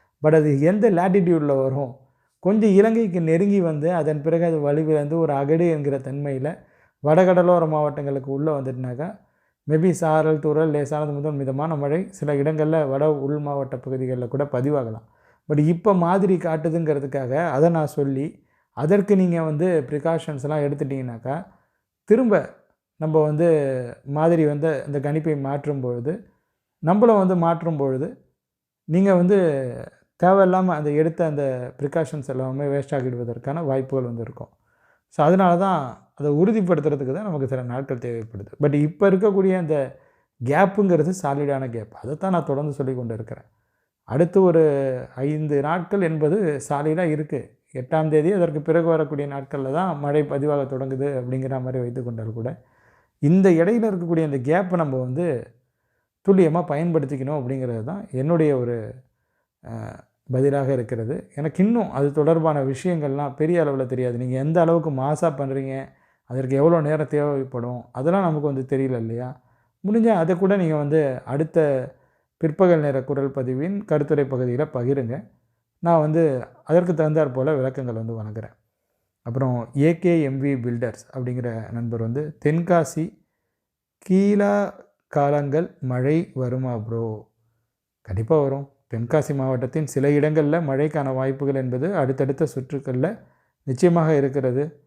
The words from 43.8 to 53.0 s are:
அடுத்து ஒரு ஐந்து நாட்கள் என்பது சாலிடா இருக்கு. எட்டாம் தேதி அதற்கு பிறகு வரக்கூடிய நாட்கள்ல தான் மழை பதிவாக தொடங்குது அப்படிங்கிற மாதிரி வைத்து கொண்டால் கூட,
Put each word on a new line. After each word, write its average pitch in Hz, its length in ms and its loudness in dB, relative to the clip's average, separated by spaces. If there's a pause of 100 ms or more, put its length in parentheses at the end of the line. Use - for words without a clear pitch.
அடுத்து 175 380 2
ஒரு 139 640 4 (100)
ஐந்து 147 460 -2
நாட்கள் 175 400 -2
என்பது 151 680 0
சாலிடா 156 340 0
இருக்கு. 151 540 -4 (160)
எட்டாம் 156 360 -2
தேதி 151 220 4
அதற்கு 165 300 0
பிறகு 160 260 2
வரக்கூடிய 151 400 0
நாட்கள்ல 135 440 -6
தான் 165 280 -2
மழை 143 220 0
பதிவாக 143 420 -2
தொடங்குது 135 600 -4
அப்படிங்கிற 131 260 -4
மாதிரி 127 300 -4
வைத்து 123 240 -6
கொண்டால் 113 300 -8
கூட, 117 280 -8 (580)